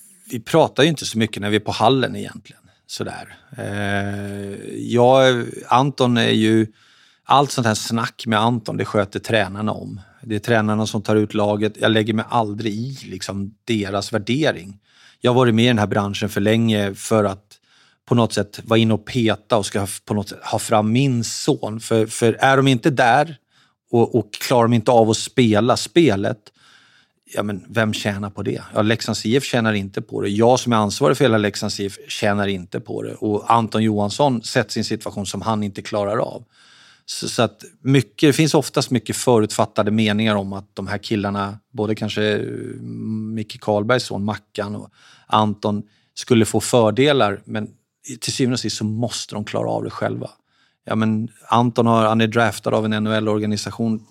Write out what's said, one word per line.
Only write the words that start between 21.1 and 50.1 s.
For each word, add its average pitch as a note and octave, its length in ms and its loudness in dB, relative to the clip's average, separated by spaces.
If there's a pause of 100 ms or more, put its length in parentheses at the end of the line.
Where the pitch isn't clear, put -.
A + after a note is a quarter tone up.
son. A2+ 560 -4
För, A2 260 0
för A2 280 0
är C3+ 240 4
de C3+ 100 4
inte C3+ 220 2
där C#3 480 2 (540)
och, A#2 240 2
och A2 180 -2
klarar B2 300 2
de A#2 100 2
inte A#2 180 2
av A2+ 180 6
att G#2+ 80 2
spela A2 600 2
spelet, A2+ 640 0 (960)
ja, G#2 80 -2
men G#2 260 -8
vem G#2+ 240 0
tjänar G2+ 360 -6
på G2+ 140 -10
det? B2 180 -6 (120)
Ja, A2 80 0
Leksands A2 440 0
I A2+ 100 2
F C3+ 80 2
tjänar A2+ 300 0
inte G2 280 -4
på A2 200 -8
det. G2+ 80 -2
Jag A2+ 300 4
som A#2+ 140 -2
är A2+ 40 4
ansvarig G#2+ 400 2
för C#3 80 2
hela A2 120 4
Leksands G#2 420 -2
I G2+ 60 -4
F F#2+ 80 -8 (140)
tjänar G2+ 400 -2
inte F#2+ 320 -6
på A2 240 -10
det. A2+ 100 -10
Och G#2+ 400 -4
Anton A2 300 0
Johansson A2 600 0
sätts - 340 -2
i - 20 -4
en G#2+ 40 -2
situation G2+ 420 -6
som F#2+ 160 -8
han G#2+ 220 -2
inte G2 180 -8
klarar G#2 360 -4
av. A#2 260 -6 (640)
Så, - 200 -8
så B2 120 -2
att - 220 -4 (180)
mycket, C#3 480 2
det C3+ 40 4
finns D#3+ 200 2
oftast - 380 0
mycket A2 240 -2
förutfattade G#2+ 760 2
meningar G#2+ 440 2
om G2 180 -4
att G2 200 -14
de G2 140 -10
här G2+ 100 -6
killarna, G2+ 600 -4 (140)
både A2 220 -2
kanske, G#2+ 280 -4
eh, G#2+ 180 0 (960)
Micke - 260 -10
Karlbergs A2 420 0
son G2+ 220 -6
Mackan G#2 500 -6
och G#2 140 -14 (380)
Anton, G#2+ 560 0 (300)
skulle A2+ 320 4
få A2 140 0
fördelar. A2+ 840 2
Men A2 240 -8 (520)
till - 120 -6
syvende B2+ 200 0
och A#2+ 60 -2
sist - 180 -6
så A2+ 60 -6
måste A2 520 -6
de G#2 100 -6
klara A2 240 -4
av A2 140 -4
det A2 60 -6
själva. A2 400 -6 (560)